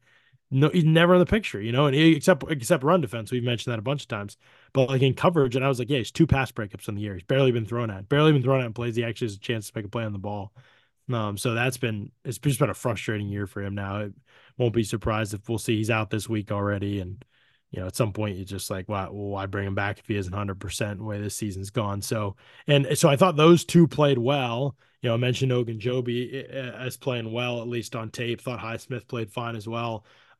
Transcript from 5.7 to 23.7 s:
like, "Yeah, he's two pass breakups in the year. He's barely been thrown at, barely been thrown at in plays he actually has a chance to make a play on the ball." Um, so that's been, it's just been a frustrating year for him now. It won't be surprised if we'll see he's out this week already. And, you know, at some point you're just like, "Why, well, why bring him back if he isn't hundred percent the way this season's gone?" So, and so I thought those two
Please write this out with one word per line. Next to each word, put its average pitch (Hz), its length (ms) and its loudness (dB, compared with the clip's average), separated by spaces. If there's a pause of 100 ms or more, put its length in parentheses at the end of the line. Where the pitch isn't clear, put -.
like, 117 100 -4
"Yeah, 139 100 0
he's 107 120 -6
two 160 160 4
pass 135 240 2
breakups - 360 -10
in 104 80 -6
the 101 60 -6
year. 101 140 -6
He's 90 80 -12
barely 135 280 4
been 117 140 -2
thrown 120 240 -4
at, 95 200 -10
barely 151 220 6
been 135 120 4
thrown 131 180 2
at 123 60 -4
in 110 60 -10
plays 117 220 -4
he 120 80 2
actually 117 240 -2
has 101 80 -8
a 101 40 -16
chance 113 300 -6
to - 80 -12
make 104 80 -6
a 98 40 -12
play 117 140 -4
on 107 100 -4
the 98 60 -8
ball." 101 340 -8 (580)
Um, 107 260 -2
so 120 160 -2
that's 123 240 0
been, 107 340 -4 (120)
it's 127 160 -8
just 135 200 0
been 127 120 4
a - 40 -6
frustrating 104 520 -4
year 101 180 -4
for 101 160 -8
him 98 140 -6
now. 101 260 -6
It 104 120 -10 (440)
won't 120 160 0
be 113 100 2
surprised 107 500 -4
if 101 140 -10
we'll 113 120 -2
see 113 180 0
he's 110 140 0
out 110 180 0
this 107 200 -4
week 107 220 -4
already. 101 480 -2
And, 95 240 -10 (480)
you - 80 -10
know, 92 80 -6
at 90 80 -8
some 107 180 0
point 104 240 -4
you're 92 80 -10
just 95 240 -8
like, 95 180 -8
"Why, 98 180 -4
well, 101 240 -8
why 98 180 -4
bring 98 200 -4
him 98 80 -4
back 101 240 -2
if - 80 -20
he 104 80 -2
isn't 92 180 -4
hundred 101 260 -6
percent 101 400 -6
the 110 60 -10
way 101 140 -6
this 104 160 -6
season's 98 360 -8
gone?" 101 320 -4
So, 104 320 -4 (320)
and 143 300 2
so 165 120 6
I 139 60 4
thought 175 200 4
those 160 300 8
two 170 220 8